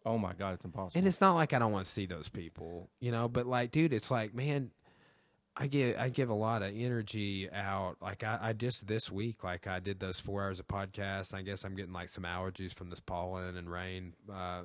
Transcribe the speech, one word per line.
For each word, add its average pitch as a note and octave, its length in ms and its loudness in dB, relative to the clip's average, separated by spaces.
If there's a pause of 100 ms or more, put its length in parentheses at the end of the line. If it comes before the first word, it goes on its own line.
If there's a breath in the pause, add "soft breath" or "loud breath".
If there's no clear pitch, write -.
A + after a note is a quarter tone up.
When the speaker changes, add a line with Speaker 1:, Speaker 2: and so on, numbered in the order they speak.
Speaker 1:
Oh, A2+ 100 4
my F#2+ 160 0
God, F#2+ 220 -2
it's - 100 -12
impossible. F#2+ 340 -2
Speaker 2:
and F#3 80 6
it's F3+ 140 4
not F#3+ 140 10
like D#3+ 180 6
I C3+ 60 6
don't A2+ 140 6
wanna F#2+ 120 2
see G2 220 -2
those E2+ 240 -6
people, E2+ 580 -8 (120)
you A#2+ 120 0
know, A#2 160 2
but, B2 180 2
like, B2 240 2
dude, D#3+ 220 6
it's A2 180 2
like, A2 240 2
man, C3+ 360 0 (840 soft breath)
I C#3 100 0
give, C3+ 320 4
I B2+ 120 2
give B2 200 2
a A2 40 4
lot A2 280 2
of G2 120 0
energy G#2 760 0
out. G2 500 -2
Like, G2 240 -6
I, A2 160 0
I A2 140 0
just, A2+ 320 -2
this G#2+ 240 -2
week, G#2 340 -4
like, F2+ 220 -4
I F#2 140 -2
did F#2+ 200 -4
those F#2 200 -4
four G2+ 240 -4
hours F#2+ 160 -4
of - 80 -14
podcast. G2 640 -4
I F#2+ 80 -6
guess F#2+ 220 -4
I'm G2 100 -6
getting, F#2 180 -6
like, F2+ 160 -6
some F#2+ 160 -8
allergies F#2 480 -4
from F2+ 160 -12
this F2 120 -10
pollen F2+ 560 -4
and F2 140 -8
rain, F#2 440 -6 (180)
uh, F2+ 320 -6